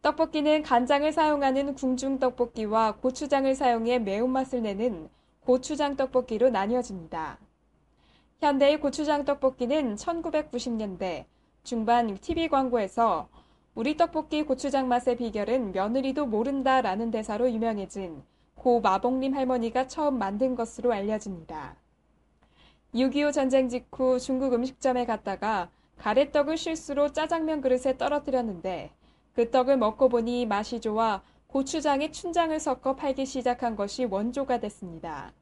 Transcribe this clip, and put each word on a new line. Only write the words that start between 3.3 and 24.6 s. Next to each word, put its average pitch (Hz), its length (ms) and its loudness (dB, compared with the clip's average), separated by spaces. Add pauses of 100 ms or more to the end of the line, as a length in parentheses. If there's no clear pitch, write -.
사용해 247 460 2
매운맛을 247 640 -2
내는 196 460 -4 (320)
고추장 277 540 0
떡볶이로 254 540 2
나뉘어집니다. 190 880 -4 (1000)
현대의 285 400 4
고추장 294 460 0
떡볶이는 262 720 0
천구백구십 302 760 -4
년대 190 540 -6 (340)
중반 233 540 2
티비 330 320 -4
광고에서 233 840 0 (460)
"우리 277 200 0
떡볶이 311 460 0
고추장 269 460 0
맛의 247 300 0
비결은 220 540 -2
며느리도 262 540 0
모른다"라는 233 840 0
대사로 220 400 0
유명해진 202 720 -4 (320)
고 240 260 4
마봉림 254 540 2
할머니가 254 500 0
처음 285 320 -2
만든 208 380 -2
것으로 233 380 -2
알려집니다. 196 840 -6 (1200)
육이오 277 340 2
전쟁 269 400 2
직후 254 500 0
중국 262 360 0
음식점에 254 500 -2